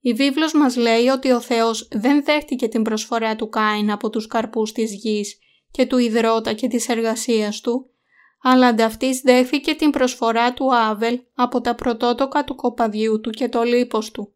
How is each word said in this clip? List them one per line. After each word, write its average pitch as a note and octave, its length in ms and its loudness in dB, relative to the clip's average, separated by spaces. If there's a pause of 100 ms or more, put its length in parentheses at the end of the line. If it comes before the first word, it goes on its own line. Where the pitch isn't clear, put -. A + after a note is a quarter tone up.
Η B3 140 -2
βίβλος C#4 380 0
μας C#4+ 240 2
λέει A#3 320 2
ότι C4 220 0
ο A#3+ 100 4
Θεός A3+ 500 -2
δεν C#4 340 2
δέχτηκε C#4+ 440 -2
την A3+ 140 -2
προσφορά A3 540 -2
του A3 120 -6
Κάιν G#3+ 420 0
από G#3+ 200 -2
τους A3 160 -6
καρπούς A3 460 -4
της A3 220 -4
γης G#3 440 -4 (320)
και B3+ 160 0
του B3+ 120 0
ιδρώτα A3+ 540 2
και A3+ 160 -2
της B3 200 -2
εργασίας A3 720 -2
του, B3+ 300 -4 (500)
αλλά B3+ 260 4
ανταυτοίς A#3 540 0
δέχθηκε B3+ 540 2
την D4+ 160 2
προσφορά B3 640 0
του C4 200 0
Άβελ A3+ 460 0 (140)
από B3 260 0
τα A#3+ 140 -2
πρωτότοκα B3 720 -2
του C#4 100 -10
κοπαδιού A3 680 -2
του A#3 100 -6
και A#3+ 180 -4
το A#3+ 140 -2
λίπος A#3+ 480 0
του. G3+ 260 -14